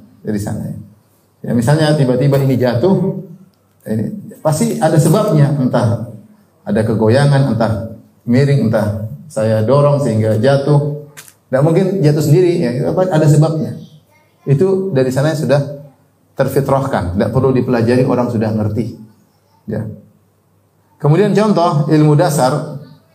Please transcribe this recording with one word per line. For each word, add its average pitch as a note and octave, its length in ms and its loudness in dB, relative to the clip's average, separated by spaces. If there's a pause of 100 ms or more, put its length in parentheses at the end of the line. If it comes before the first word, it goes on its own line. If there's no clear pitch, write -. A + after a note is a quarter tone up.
(200)
dari G#2 220 -6
sana, - 240 -8
ya. - 100 -10 (640)
Ya, - 160 -6
misalnya D3+ 400 2
tiba-tiba C#3 460 2
ini C3 160 0
jatuh, E3+ 580 0 (720)
ini - 560 -6
pasti - 320 -2
ada D#3 240 2
sebabnya, D#3 560 2
entah A#2 560 -2 (540)
ada G#2 180 0
kegoyangan, A#2+ 720 2
entah G#2+ 400 -4 (300)
miring, A#2+ 420 2
entah G#2 400 -2 (220)
saya A2 340 0
dorong C#3+ 380 2
sehingga A2 340 0
jatuh. C#3 720 0 (420)
Nggak C3 140 0
mungkin E3 240 2 (160)
jatuh D3 240 2
sendiri, F3 340 4
ya, A#2+ 100 -2 (220)
apa, F#3 160 0
ada D#3 220 2
sebabnya. D#3 480 0 (640)
Itu F#3+ 460 0
dari C3 240 0
sana D3+ 180 0
sudah C#3 300 0 (720)
terfitrahkan, C3+ 800 -2
nggak A2 140 0
perlu C3+ 240 0
dipelajari, B2 500 0
orang B2 300 0
sudah G#2+ 160 -2
ngerti. G#2+ 480 -4 (720)
Ya. A2 160 -8 (1120)
Kemudian F3+ 320 2
contoh F3 560 2
ilmu D3+ 320 4
dasar, C#3+ 640 -2 (300)